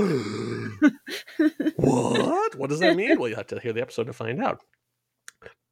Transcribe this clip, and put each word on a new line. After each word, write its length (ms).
<gasps> 1080
What? 800
What 140
does 100
that 160
mean? 240
Well, 100
you'll 80
have 100
to 120
hear 140
the 80
episode 240
to 80
find 300
out. 180